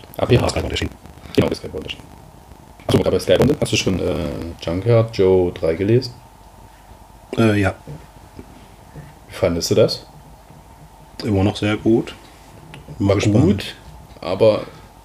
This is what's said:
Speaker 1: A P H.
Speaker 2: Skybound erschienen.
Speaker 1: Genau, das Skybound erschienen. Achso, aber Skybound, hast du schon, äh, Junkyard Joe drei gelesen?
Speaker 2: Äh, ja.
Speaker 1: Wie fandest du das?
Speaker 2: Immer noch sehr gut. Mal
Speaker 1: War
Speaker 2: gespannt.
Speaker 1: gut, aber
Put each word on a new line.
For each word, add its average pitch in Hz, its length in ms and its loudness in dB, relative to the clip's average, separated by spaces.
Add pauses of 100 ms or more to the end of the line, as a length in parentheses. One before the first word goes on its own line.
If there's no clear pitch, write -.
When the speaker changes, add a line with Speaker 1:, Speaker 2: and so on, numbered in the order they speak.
(180)
Speaker 1:
A - 100 -2
P 120 100 4
H. 82 120 0
Speaker 2:
Skybound 78 220 -4
erschienen. - 200 -6 (440)
Speaker 1:
Genau, 80 140 0
das - 80 -4
Skybound - 280 -10
erschienen. - 180 -12 (840)
Achso, - 180 2
aber 92 160 2
Skybound, 110 400 2
hast 117 140 -2
du - 20 0
schon, 95 240 0
äh, 90 140 -2 (480)
Junkyard 113 560 0
Joe 92 340 4
drei 82 240 -2
gelesen? 107 380 0 (1200)
Speaker 2:
Äh, 107 220 2
ja. 95 160 0 (1500)
Speaker 1:
Wie - 60 -20
fandest 85 380 -2
du 104 40 2
das? 120 300 2 (1200)
Speaker 2:
Immer 101 180 2
noch 101 140 0
sehr 107 180 0
gut. 113 400 0 (840)
Mal 101 120 0
Speaker 1:
War 95 60 4
Speaker 2:
gespannt. 104 280 4
Speaker 1:
gut, 196 320 0 (460)
aber 98 420 2 (420)